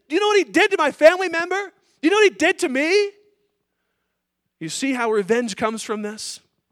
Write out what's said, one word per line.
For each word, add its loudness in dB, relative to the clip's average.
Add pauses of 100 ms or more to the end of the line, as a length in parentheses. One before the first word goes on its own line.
do -2
you 4
know 2
what 4
he 4
did 2
to -2
my 2
family -2
member? -4 (460)
Do 2
you 4
know 2
what 4
he -20
did 0
to 0
me? 0 (1500)
You -10
see -2
how -2
revenge 0
comes -4
from -6
this? -10 (320)